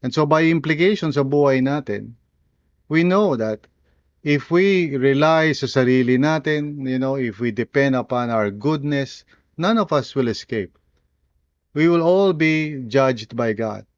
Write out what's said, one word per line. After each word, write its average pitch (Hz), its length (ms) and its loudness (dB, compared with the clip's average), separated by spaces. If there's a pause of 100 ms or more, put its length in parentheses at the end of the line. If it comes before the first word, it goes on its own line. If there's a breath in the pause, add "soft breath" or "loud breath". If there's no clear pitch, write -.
And 123 120 -6
so 156 120 2
by 156 240 2
implication 160 640 0
sa 143 120 0
buhay 135 380 2
natin, 117 540 -4 (720)
we 160 160 0
know 180 320 2
that 110 320 -6 (560)
if 147 280 -2
we 175 440 2
rely 151 560 2
sa 135 160 -4
sarili 127 520 2
natin, 147 680 -2
you 131 120 -4
know, 135 160 -2
if 117 240 -6
we 120 120 -2
depend 131 440 0
upon 123 340 -2
our 107 220 0
goodness, 139 720 -4 (320 soft breath)
none 196 220 0
of 208 140 0
us 143 240 -2
will 131 120 0
escape. 107 500 -6 (960)
We 156 140 2
will 170 160 2
all 190 280 4
be 156 560 -2
judged 123 480 0
by 117 200 -2
God. 104 320 -8 (100)